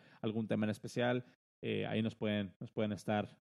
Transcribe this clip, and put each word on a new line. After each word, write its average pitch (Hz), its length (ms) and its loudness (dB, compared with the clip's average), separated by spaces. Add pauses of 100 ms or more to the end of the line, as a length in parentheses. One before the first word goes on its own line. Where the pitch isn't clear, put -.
(200)
algún 113 280 -2
tema 107 180 2
en 107 40 0
especial. 123 540 0 (380)
Eh, 104 240 -2
ahí 107 160 2
nos 110 120 0
pueden, 104 460 0
nos 123 120 -10
pueden 107 200 0
estar, 104 440 0 (200)